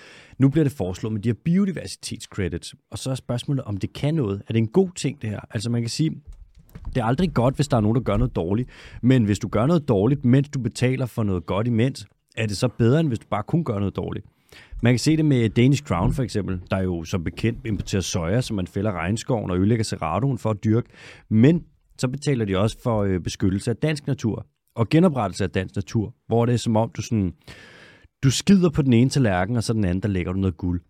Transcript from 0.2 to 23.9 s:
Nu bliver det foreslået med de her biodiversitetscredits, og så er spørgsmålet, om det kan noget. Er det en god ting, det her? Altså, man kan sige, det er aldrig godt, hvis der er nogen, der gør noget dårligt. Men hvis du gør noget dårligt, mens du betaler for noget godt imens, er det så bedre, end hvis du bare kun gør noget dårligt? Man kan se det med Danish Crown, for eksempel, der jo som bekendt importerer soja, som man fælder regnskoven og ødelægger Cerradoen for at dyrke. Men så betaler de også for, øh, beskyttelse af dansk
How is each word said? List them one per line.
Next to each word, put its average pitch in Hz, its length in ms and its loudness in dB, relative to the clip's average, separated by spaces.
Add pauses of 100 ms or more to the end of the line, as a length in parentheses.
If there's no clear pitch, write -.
Nu 135 120 4
bliver 156 140 2
det 135 100 0
foreslået 95 400 -6
med 107 80 -6
de 120 80 -2
her 117 40 2 (120)
biodiversitetscredits, 113 1300 -4 (160)
og 113 60 -10
så 131 140 -6
er 131 40 -4
spørgsmålet, 127 480 -4
om 101 140 -6
det 98 160 -6
kan 147 200 -2
noget. 101 340 -2
Er 110 60 -6
det 113 60 2
en 113 80 2
god 185 280 2
ting, - 260 -6
det 113 80 -6
her? 101 100 -6 (100)
Altså, 113 200 -6
man 120 120 0
kan 117 80 -4
sige, 160 220 0 (720)
det - 120 -6
er 117 80 -2
aldrig 139 280 0
godt, 123 220 2
hvis 139 120 0
der 127 100 2
er 110 40 4
nogen, 107 140 2
der 123 60 0
gør 104 160 0
noget 120 180 0
dårligt. 101 340 -2 (320)
Men 127 220 6
hvis 101 160 2
du 104 80 -6
gør 110 180 0
noget 156 220 2
dårligt, 123 380 2
mens 135 240 4
du 139 100 -4
betaler 123 460 -2
for 113 180 -4
noget 92 220 -2
godt 101 220 -2
imens, 120 380 0 (320)
er 113 80 -2
det 104 120 -4
så 127 100 0
bedre, 120 320 4
end 165 80 2
hvis 117 120 -2
du - 100 -20
bare 104 140 -4
kun 175 200 0
gør 104 160 -4
noget 98 160 -2
dårligt? 90 300 -6 (560)
Man 120 120 4
kan 120 60 2
se 156 180 2
det 160 80 2
med 123 240 4
Danish 127 340 4
Crown, 95 300 0
for 135 100 -2
eksempel, 95 380 -4 (100)
der 98 100 0
jo 87 220 -2
som 82 200 -4
bekendt 113 420 -4
importerer 101 360 -2
soja, 92 400 -2
som 113 140 -6
man 92 120 -4
fælder 104 240 -4
regnskoven 98 600 -2
og 90 60 0
ødelægger 110 260 2
Cerradoen 104 540 -2
for 110 120 -4
at 107 140 -4
dyrke. 110 260 0 (400)
Men 131 340 4 (340)
så 131 100 -2
betaler 131 380 -2
de 95 120 0
også 110 260 0
for, 110 200 0
øh, 95 160 0
beskyttelse 98 520 -2
af 107 60 -4
dansk 156 300 -4